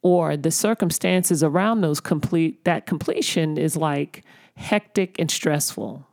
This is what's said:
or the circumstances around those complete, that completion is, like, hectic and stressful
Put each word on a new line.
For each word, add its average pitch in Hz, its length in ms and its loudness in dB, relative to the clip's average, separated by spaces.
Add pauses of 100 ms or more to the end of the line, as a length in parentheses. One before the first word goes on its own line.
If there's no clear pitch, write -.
or 175 340 4
the 147 160 0
circumstances 180 920 0
around 190 380 2
those 151 180 0
complete, 165 640 -2
that 165 200 0
completion - 720 -2
is, 156 200 -2
like, 147 460 -4 (320)
hectic - 640 -2
and 165 100 0
stressful 143 840 -4